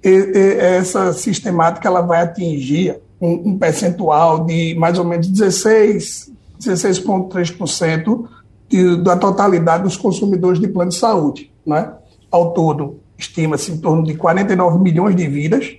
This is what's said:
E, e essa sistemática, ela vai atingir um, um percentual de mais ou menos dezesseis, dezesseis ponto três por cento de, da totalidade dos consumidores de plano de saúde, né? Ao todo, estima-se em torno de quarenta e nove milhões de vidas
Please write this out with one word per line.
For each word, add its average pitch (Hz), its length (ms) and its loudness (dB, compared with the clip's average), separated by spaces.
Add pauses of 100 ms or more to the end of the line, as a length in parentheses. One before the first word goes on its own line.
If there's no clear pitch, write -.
E, 196 60 4
e 190 500 4
essa 180 540 0
sistemática, 180 760 -2
ela 180 140 2
vai 170 200 2
atingir 170 800 -2 (220)
um, 175 300 -2
um 185 60 -2
percentual 165 880 0
de 165 300 -2
mais 170 240 0
ou 175 60 -2
menos 170 220 -2
dezesseis, 208 1000 2 (280)
dezesseis 185 420 -2
ponto 185 300 -2
três 175 200 -4
por 170 180 -10
cento 165 600 -2 (400)
de, 180 300 4
da 175 180 2
totalidade 185 680 2
dos 190 120 -2
consumidores 185 640 0
de 202 80 0
plano 175 240 -2
de - 60 -8
saúde, 185 520 -2 (160)
né? 160 280 -2 (360)
Ao 170 220 2
todo, 151 480 -2 (180)
estima-se 156 540 -6
em 156 60 -8
torno 160 260 0
de 156 120 -4
quarenta 185 360 0
e 185 60 2
nove 175 200 2
milhões 185 380 2
de 175 120 0
vidas 151 520 -4